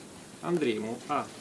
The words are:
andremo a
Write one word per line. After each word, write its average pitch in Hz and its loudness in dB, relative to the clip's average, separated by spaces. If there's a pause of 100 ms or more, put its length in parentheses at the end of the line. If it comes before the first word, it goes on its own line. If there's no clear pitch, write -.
(420)
andremo 120 2
a 135 4 (160)